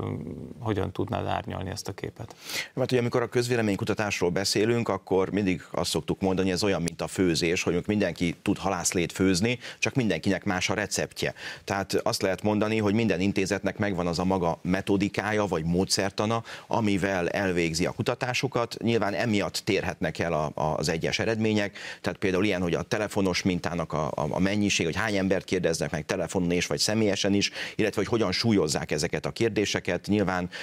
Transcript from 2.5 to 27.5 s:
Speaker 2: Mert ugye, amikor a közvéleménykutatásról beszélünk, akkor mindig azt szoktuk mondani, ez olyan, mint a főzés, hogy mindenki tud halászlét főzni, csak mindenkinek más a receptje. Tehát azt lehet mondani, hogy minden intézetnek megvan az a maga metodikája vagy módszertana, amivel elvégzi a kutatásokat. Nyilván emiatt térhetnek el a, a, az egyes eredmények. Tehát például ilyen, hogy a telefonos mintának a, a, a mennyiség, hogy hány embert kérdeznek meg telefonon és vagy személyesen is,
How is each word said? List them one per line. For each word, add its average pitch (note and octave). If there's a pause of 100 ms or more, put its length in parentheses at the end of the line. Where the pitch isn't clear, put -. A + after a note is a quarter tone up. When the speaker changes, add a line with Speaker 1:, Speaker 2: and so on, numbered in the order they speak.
Speaker 2:
Mert B2+
ugye, B2+
amikor A#2+
a A2+
közvéleménykutatásról G#2+
beszélünk, G#2+
akkor F#2+
mindig F#2
azt -
szoktuk E2
mondani, F#2+
ez F2+
olyan, F#2+
mint E2
a E2
főzés, F2
hogy E2+
mindenki F2+
tud G2
halászlét F2
főzni, F#2+ (200)
csak -
mindenkinek G2
más F#2
a G2
receptje. E2 (300)
Tehát G2
azt -
lehet F#2+
mondani, G#2+
hogy G#2
minden G#2
intézetnek F#2+
megvan F#2
az E2+
a F2+
maga F#2
metodikája G2+
vagy E2
módszertana, G2 (240)
amivel G2
elvégzi E2+
a C2
kutatásokat. B2
Nyilván G#2
emiatt G2+
térhetnek E2+
el E2+
a, D#2
a, - (140)
az D2+
egyes D#2+
eredmények. G#2+ (220)
Tehát F2+
például F#2
ilyen, F#2
hogy F2
a C#2+
telefonos G2
mintának E2+
a, D2+
a, C2+
a -
mennyiség, G2
hogy D#2+
hány G#2
embert F#2+ (120)
kérdeznek E2
meg D#2
telefonon F2
és F2
vagy D2
személyesen G#2
is, G2+ (260)